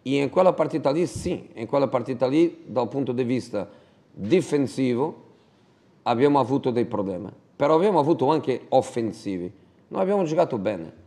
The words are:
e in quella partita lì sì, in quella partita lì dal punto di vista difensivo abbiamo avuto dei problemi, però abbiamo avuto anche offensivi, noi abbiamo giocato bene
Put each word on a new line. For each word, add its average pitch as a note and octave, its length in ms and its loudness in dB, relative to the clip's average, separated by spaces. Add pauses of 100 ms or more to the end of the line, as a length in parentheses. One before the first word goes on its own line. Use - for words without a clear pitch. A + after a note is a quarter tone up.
e C#3 200 0
in C3+ 80 0
quella F#3 240 4
partita D3+ 380 0
lì E3+ 140 0
sì, - 480 -6
in A2 140 -8
quella C#3 200 2
partita B2 400 -2
lì D#3+ 380 2
dal A#2+ 220 -2
punto C3 240 -4
di B2 120 -2
vista A2+ 460 -4 (420)
difensivo C3+ 1120 -2 (800)
abbiamo C#3 320 4
avuto B2+ 320 0
dei A#2 140 0
problemi, F#2+ 440 -6 (260)
però D3+ 200 2
abbiamo F3+ 240 4
avuto C#3 320 2
anche C3+ 380 -2
offensivi, G2+ 800 -2 (380)
noi G3 120 -4
abbiamo G3 220 2
giocato D#3 340 0
bene F#2+ 260 -4 (240)